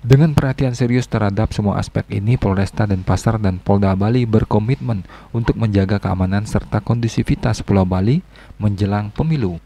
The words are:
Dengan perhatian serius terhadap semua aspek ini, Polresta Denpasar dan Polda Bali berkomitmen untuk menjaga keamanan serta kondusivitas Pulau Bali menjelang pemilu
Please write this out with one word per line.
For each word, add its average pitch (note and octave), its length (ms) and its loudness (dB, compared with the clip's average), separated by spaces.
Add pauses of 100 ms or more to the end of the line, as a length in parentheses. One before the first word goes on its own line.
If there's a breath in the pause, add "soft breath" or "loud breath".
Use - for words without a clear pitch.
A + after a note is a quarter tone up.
Dengan C#3 320 6
perhatian C3+ 400 0
serius B2 320 0
terhadap G#2+ 480 0
semua G2+ 240 0
aspek G2 320 -4
ini, A2 320 0
Polresta G2 480 0
Denpasar F#2+ 480 0
dan F#2+ 240 -2
Polda G2+ 320 2
Bali A2 320 0
berkomitmen A2 800 0 (240 loud breath)
untuk A2+ 320 -2
menjaga G2+ 400 2
keamanan F#2+ 480 -2
serta G#2+ 320 -4
kondusivitas A#2 800 -2
Pulau G2 240 2
Bali F#2+ 400 0 (320 loud breath)
menjelang G#2 560 -2
pemilu C3+ 540 -2